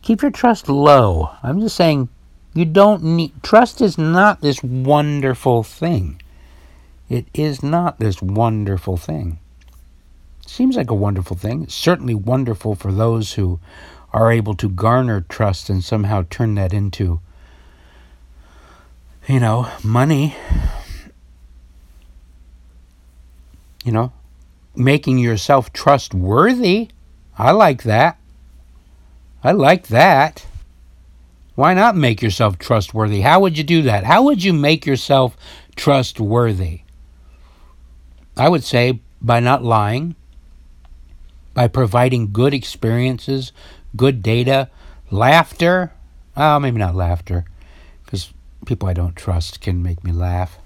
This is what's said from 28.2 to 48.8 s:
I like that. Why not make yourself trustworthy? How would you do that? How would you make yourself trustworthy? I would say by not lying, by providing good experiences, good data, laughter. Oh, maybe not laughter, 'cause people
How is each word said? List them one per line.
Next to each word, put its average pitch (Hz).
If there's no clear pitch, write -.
I 147
like 175
that. 147
Why 151
not 208
make 123
yourself 107
trustworthy? 107
How 160
would 180
you 156
do 160
that? 104
How 175
would 269
you 190
make 156
yourself 135
trustworthy? 113
I 139
would 165
say 123
by 117
not 123
lying, 117
by 123
providing 120
good 127
experiences, 127
good 123
data, 123
laughter. 165
Oh, 147
maybe 127
not 92
laughter, 87
'cause -
people 101